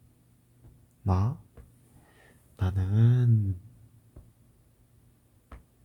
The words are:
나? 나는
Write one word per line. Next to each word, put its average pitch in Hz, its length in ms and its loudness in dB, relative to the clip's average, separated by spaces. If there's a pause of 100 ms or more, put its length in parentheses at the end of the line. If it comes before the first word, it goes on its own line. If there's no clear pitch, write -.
(1040)
나? 101 340 -2 (1200)
나는 104 1000 0 (2250)